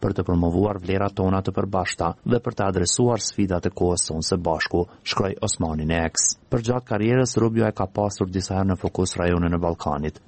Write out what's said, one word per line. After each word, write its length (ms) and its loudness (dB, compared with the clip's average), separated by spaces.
për 120 0
të 100 -2
promovuar 540 2
vlerat 380 -2
tona 260 2
të 100 -4
përbashkëta 600 -2
dhe 140 2
për 140 -6
të 140 -2
adresuar 520 2
sfidat 460 -2
e 40 0
kohës 380 0
sonë 220 -4
së 80 2
bashku", 480 0
shkroi 380 -2
Osmani 440 -2
në 200 2
X. 320 -2
Për 100 0
gjatë 240 -2
karrierës, 520 2
Rubio 280 2
e 60 2
ka 160 -2
pasur 420 0
disa 260 -2
herë 140 2
në 80 2
fokus 400 -2
rajonin 380 2
e 20 2
Ballkanit. 720 -2